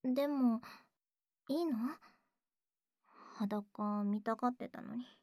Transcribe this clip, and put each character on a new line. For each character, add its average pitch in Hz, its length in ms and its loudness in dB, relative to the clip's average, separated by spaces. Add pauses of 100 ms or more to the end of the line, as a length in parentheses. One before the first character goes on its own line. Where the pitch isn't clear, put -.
で 262 240 2
も、 254 340 2 (840)
い 302 140 2
い 339 60 2
の？ 254 100 2 (1600)
裸 208 680 -2
見 208 180 2
た 226 140 0
が 247 120 0
っ 247 80 2
て - 120 -10
た - 140 -12
の - 140 -10
に。 247 100 -6 (180)